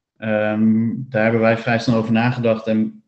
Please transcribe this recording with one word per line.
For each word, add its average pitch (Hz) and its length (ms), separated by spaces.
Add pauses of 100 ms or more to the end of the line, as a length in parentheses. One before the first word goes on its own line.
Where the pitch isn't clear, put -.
(180)
Ehm, 110 760
daar 110 280
hebben 113 180
wij 113 160
vrij 117 220
snel 117 180
over 110 140
nagedacht 117 560
en, 110 400